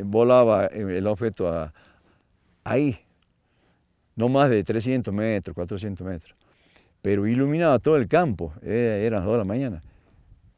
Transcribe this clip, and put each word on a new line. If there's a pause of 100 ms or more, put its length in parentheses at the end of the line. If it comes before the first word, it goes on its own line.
volaba,
eh,
el
objeto
a, (880)
ahí, (1160)
no
más
de
trescientos
metros,
cuatrocientos
metros, (640)
pero
iluminaba
todo
el
campo, (100)
era,
eran
las
dos
de
la
mañana, (760)